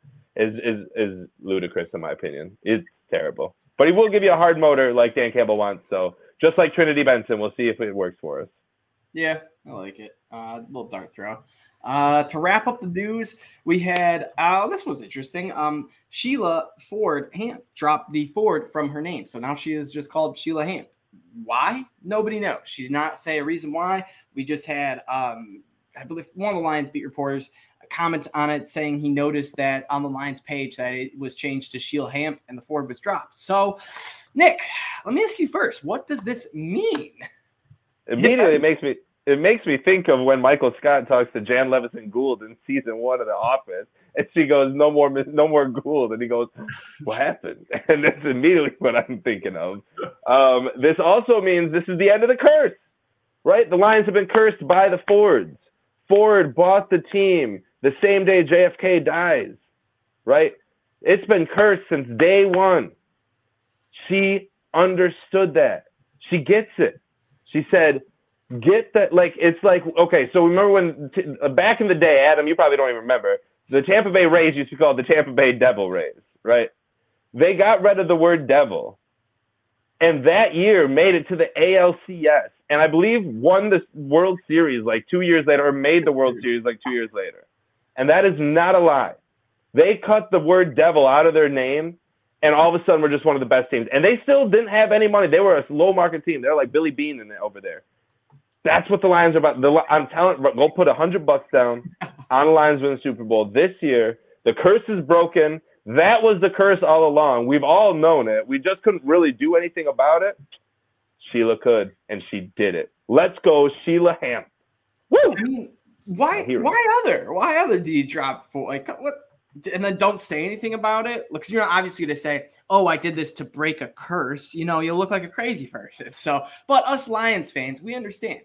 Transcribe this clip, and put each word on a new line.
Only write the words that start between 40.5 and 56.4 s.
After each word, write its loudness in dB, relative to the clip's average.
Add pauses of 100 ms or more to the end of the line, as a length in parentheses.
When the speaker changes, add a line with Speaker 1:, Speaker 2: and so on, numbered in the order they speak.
Speaker 1:
Scott 0
talks 0
to -8
Jan -2
Levison -6
Gould -6
in -20 (100)
season -8
one -4
of -8
The -6
Office. -4 (280)
And -6
she 2
goes, 2
"No 2
more, 2
Miss, -4
no 0
more 2
Gould." -4
And -8
he -8
goes, -4 (560)
"What -6
happened?" -6 (100)
<laughs> -10
And 2
that's -2
immediately 0
what 0
I'm -4
thinking -6
of. -8 (440)
Um, 4 (100)
this 2
also 2
means 0
this -2
is -6
the 4
end 4
of 0
the 2
curse, 4 (680)
right? 4
The 0
Lions 4
have -4
been 2
cursed 2
by 4
the -2
Fords. 4 (520)
Ford 4